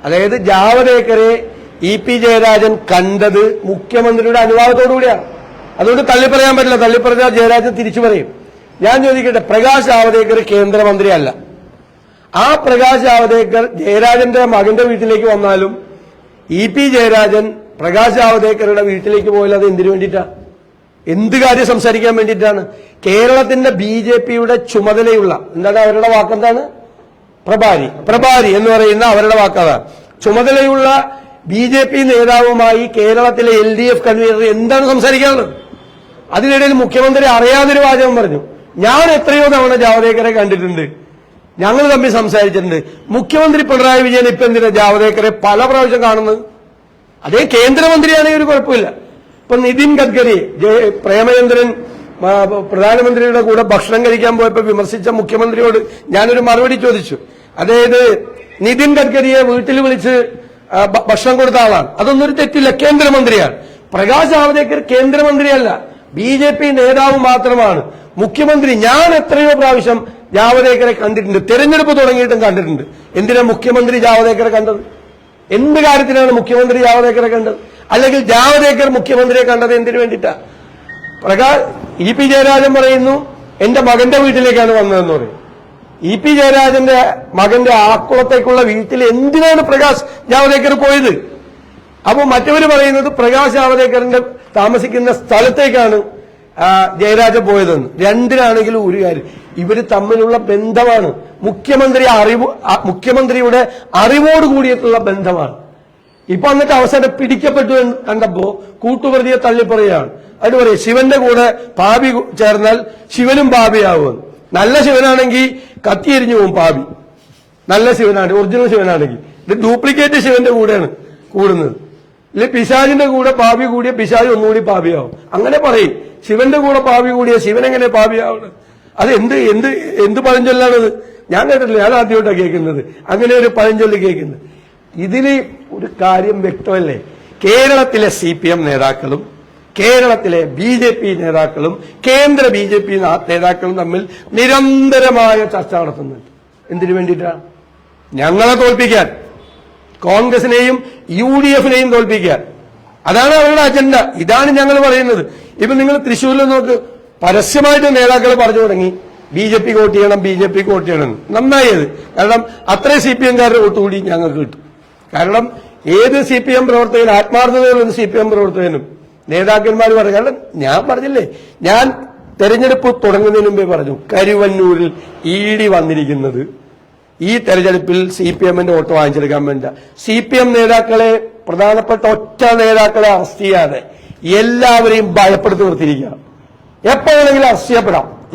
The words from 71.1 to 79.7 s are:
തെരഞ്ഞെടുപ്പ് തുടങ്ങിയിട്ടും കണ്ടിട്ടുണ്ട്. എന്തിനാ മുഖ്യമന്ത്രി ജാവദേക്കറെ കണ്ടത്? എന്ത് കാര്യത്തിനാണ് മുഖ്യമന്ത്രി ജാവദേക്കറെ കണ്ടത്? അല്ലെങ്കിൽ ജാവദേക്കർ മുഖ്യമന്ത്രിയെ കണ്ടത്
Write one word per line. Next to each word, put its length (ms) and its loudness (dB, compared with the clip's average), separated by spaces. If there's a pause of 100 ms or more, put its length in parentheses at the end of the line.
തെരഞ്ഞെടുപ്പ് 480 2
തുടങ്ങിയിട്ടും 400 0
കണ്ടിട്ടുണ്ട്. 420 -2 (320)
എന്തിനാ 280 0
മുഖ്യമന്ത്രി 560 0
ജാവദേക്കറെ 500 2
കണ്ടത്? 320 -2 (720)
എന്ത് 300 0
കാര്യത്തിനാണ് 520 2
മുഖ്യമന്ത്രി 460 0
ജാവദേക്കറെ 500 2
കണ്ടത്? 500 -6 (140)
അല്ലെങ്കിൽ 280 2
ജാവദേക്കർ 720 2
മുഖ്യമന്ത്രിയെ 540 0
കണ്ടത് 300 0